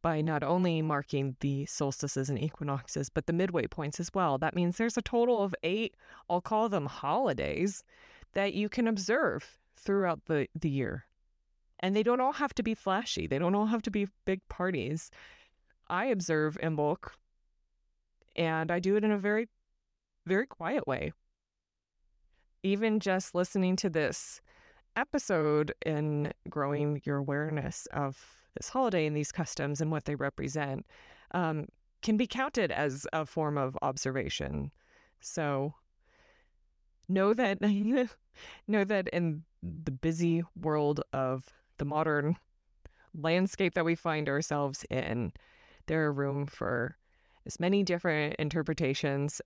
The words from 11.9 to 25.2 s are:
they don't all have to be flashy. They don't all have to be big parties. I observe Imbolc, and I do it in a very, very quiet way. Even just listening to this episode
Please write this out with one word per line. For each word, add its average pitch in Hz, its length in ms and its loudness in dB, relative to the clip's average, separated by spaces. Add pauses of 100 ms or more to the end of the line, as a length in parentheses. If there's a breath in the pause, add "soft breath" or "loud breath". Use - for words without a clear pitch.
they 214 80 4
don't 240 180 4
all 254 120 2
have - 220 -2
to 240 80 -2
be 220 120 0
flashy. 196 520 -2
They 135 120 0
don't 175 160 2
all 208 120 4
have 220 160 0
to 226 80 -4
be 202 180 0 (160)
big 190 240 0
parties. 160 600 -2 (760 loud breath)
I 185 180 0
observe 165 540 0
Imbolc, 151 500 0 (1200)
and 160 360 0
I 175 100 2
do 190 160 4
it 214 80 2
in 214 80 4
a 202 60 2
very, 214 300 0 (800)
very 202 200 2
quiet - 420 -4
way. 143 240 -2 (1500)
Even 214 340 2
just 190 360 0
listening 185 420 2
to 196 120 0
this - 520 -2 (560 soft breath)
episode 156 760 2 (140)